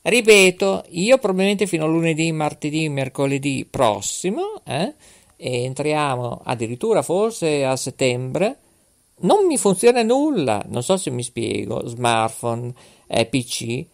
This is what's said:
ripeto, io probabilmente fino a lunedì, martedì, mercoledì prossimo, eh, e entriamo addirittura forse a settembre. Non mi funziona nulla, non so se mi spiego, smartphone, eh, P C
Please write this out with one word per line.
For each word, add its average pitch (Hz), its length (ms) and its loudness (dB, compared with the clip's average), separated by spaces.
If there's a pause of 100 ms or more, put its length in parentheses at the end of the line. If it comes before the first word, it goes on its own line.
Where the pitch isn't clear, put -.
ripeto, 196 880 4
io 208 300 4
probabilmente 196 480 0
fino 160 180 -2
a - 20 0
lunedì, 165 460 0
martedì, 151 560 -4
mercoledì 139 760 -2
prossimo, 190 960 -2
eh, 175 280 -4 (440)
e 123 260 -4
entriamo 135 800 -4
addirittura 123 580 -2
forse 165 640 0
a 131 140 0
settembre. 131 800 -2 (680)
Non 381 220 4
mi 320 140 2
funziona 233 420 4
nulla, 220 680 0
non 117 140 -4
so 185 160 0
se 160 140 -6
mi 123 100 -4
spiego, 107 680 -6
smartphone, 117 840 -2 (320)
eh, 113 220 0
P 127 180 -2
C 120 480 -8